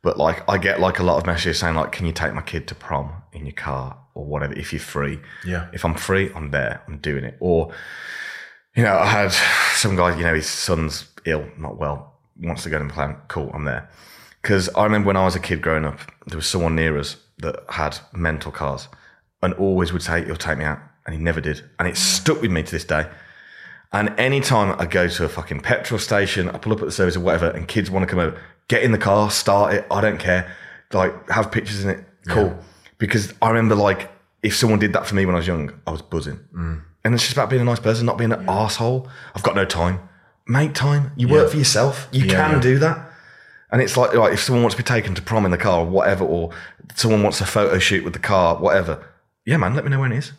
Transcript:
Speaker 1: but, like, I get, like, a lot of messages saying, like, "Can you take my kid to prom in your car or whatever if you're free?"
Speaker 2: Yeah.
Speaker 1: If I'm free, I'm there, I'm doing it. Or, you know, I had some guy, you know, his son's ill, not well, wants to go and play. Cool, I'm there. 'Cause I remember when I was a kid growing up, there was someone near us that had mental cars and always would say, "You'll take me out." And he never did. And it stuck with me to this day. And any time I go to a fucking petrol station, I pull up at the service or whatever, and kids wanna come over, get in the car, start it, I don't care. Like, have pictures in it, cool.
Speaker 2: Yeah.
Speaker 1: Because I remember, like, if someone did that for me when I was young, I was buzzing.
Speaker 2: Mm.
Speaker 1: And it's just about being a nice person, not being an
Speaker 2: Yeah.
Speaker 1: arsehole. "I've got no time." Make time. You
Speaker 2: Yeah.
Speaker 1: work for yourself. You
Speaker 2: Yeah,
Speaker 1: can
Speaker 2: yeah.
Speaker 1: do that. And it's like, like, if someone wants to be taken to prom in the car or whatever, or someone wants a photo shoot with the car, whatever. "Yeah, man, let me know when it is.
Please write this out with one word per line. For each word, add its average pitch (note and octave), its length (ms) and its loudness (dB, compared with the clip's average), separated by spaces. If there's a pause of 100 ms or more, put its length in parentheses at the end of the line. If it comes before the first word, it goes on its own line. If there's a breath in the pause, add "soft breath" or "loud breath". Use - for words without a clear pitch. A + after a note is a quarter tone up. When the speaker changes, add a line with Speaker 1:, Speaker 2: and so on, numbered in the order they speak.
Speaker 1:
but, F2 160 0
like, D#2+ 320 0
I G2 80 2
get, F#2+ 220 0
like, F#2 180 2
a F#2 60 0
lot F2 120 4
of E2 80 -2
messages E2+ 360 0
saying, E2 160 0
like, D#2 160 -2
"Can - 140 -6
you D#2+ 60 -2
take D#2+ 220 -4
my D2+ 80 -8
kid - 260 -10
to - 60 -12
prom C#2+ 360 -6 (220)
in D2+ 140 -14
your C2+ 80 -12
car C2+ 420 -8 (180)
or D2 120 -12
whatever C#2+ 280 -4
if - 180 -10
you're D2 80 -6
free?" C#2+ 400 -6 (240 loud breath)
Speaker 2:
Yeah. F2 280 -6
Speaker 1:
If - 120 -10
I'm E2+ 100 0
free, G2 400 -2
I'm D2+ 160 -8
there, C2+ 380 -2
I'm D2 100 -12
doing C#2 260 -4
it. - 160 -12
Or, E2 300 2 (1040 loud breath)
you A#2 80 2
know, G2 160 4
I F#2 80 4
had G#2 260 2 (420 loud breath)
some G2 220 0
guy, F2 200 4
you E2+ 80 -4
know, E2 100 2
his D#2 140 0
son's D#2+ 580 -2 (180)
ill, D#2 200 -2 (120)
not D2 220 -12
well, D2 360 -6 (220)
wants E2 280 -8
to E2 60 -10
go D#2 80 -2
and C#2+ 120 -6
play. D2 240 -6 (140)
Cool, D2+ 260 -6
I'm D2+ 100 -8
there. B1+ 240 -6 (540 loud breath)
'Cause F#2+ 340 2
I G2+ 80 4
remember G#2+ 220 2
when G2 100 4
I F#2+ 80 4
was F#2 120 2
a F2 40 -4
kid E2+ 220 -4
growing D#2 240 0
up, C#2+ 140 -8 (260)
there E2+ 100 -10
was D#2 100 -6
someone E2 280 0
near D#2+ 240 2
us - 180 -8 (220)
that D#2+ 180 -6 (140)
had D2+ 280 -4 (140)
mental D#2+ 380 -4
cars C#2 380 -8 (540 soft breath)
and F2+ 120 0
always F#2 380 0
would F2 100 -4
say, E2+ 240 -2
"You'll E2 100 -8
take D#2+ 220 -4
me D#2 60 -4
out." D2 140 -4 (280)
And E2 80 -8
he D#2+ 80 -6
never E2 180 0
did. D2 220 -6 (160)
And E2+ 80 -2
it F2+ 100 -4
stuck - 460 0
with G#2+ 80 0
me D#2+ 140 0
to - 80 -10
this E2 120 -6
day. D#2 220 0 (840 loud breath)
And G#2 260 0
any C3 220 2
time G#2+ 380 2
I E2+ 80 -2
go F2 220 2
to E2 160 -2
a D2+ 40 0
fucking D2 320 -6
petrol - 380 -2
station, G2 500 0
I - 100 -8
pull A2 140 -2
up G#2+ 60 0
at - 60 -4
the D2+ 80 -4
service F2+ 240 2
or F2+ 40 -2
whatever, E2+ 300 2
and D#2+ 160 -8
kids F#2 240 -2
wanna F#2 160 2
come F2+ 140 2
over, D#2+ 160 0 (320 loud breath)
get A2+ 160 2
in A#2 80 4
the G#2 60 2
car, G#2 320 4
start G2+ 440 4
it, - 160 -2
I G2 100 0
don't G#2 200 2
care. F2+ 260 2 (460 loud breath)
Like, F#2 380 0
have G#2 200 0
pictures G2+ 340 -4
in G2 60 0
it, - 140 -6 (240)
cool. G2 180 2
Speaker 2:
Yeah. F2 60 -2 (460 loud breath)
Speaker 1:
Because G#2 440 0
I A2+ 60 4
remember, A2+ 260 4
like, G2+ 360 2 (340)
if G#2 100 0
someone A2 240 4
did G2+ 140 2
that F2 140 0
for G2+ 100 -4
me G2 100 4
when F2+ 80 2
I E2+ 40 2
was E2+ 100 -2
young, E2 240 -4 (140)
I E2+ 40 -6
was D#2+ 120 -8
buzzing. D2 360 -6 (180)
Speaker 2:
Mm. E2 260 -6 (220)
Speaker 1:
And A#2 100 4
it's A#2 100 2
just - 80 -4
about C3+ 180 0
being B2+ 120 2
a - 20 2
nice A#2+ 160 2
person, A2+ 260 2
not A#2 120 0
being A#2 140 2
an F#2+ 100 -4
Speaker 2:
Yeah. F#2 40 -6
Speaker 1:
arsehole. A2+ 640 0 (260 loud breath)
"I've - 80 -10
got F#2 140 2
no G2 80 4
time." F2+ 340 0 (480 loud breath)
Make C#3+ 280 0
time. C#3+ 420 2
You A#2+ 100 2
Speaker 2:
Yeah. C3 80 4
Speaker 1:
work - 160 6
for D3 60 -2
yourself. C3+ 560 2
You C3 140 2
Speaker 2:
Yeah, - 80 4
Speaker 1:
can - 220 4
Speaker 2:
yeah. B2+ 40 6
Speaker 1:
do C3 180 4
that. D#3+ 320 0 (600 loud breath)
And A#2 100 4
it's - 140 0
like, B2 180 4
like, A2 200 6
if G#2 60 -2
someone B2 220 2
wants A2 140 4
to A#2+ 60 -4
be - 40 -2
taken G#2 280 0
to F2 80 -6
prom A2 220 0
in F#2 60 4
the F2 80 2
car F2+ 220 4
or E2 60 2
whatever, F#2 380 2
or E2+ 260 -2 (440 loud breath)
someone A2 300 4
wants - 160 2
a F#2+ 60 -2
photo F#2+ 340 2
shoot F#2 240 2
with E2+ 80 -4
the - 80 -8
car, F2 360 4
whatever. E2 420 2 (460)
"Yeah, C3+ 120 2
man, B2 180 2
let D3 100 -2
me C#3+ 60 -2
know C3+ 100 2
when B2+ 120 0
it A#2 60 -2
is. - 200 -8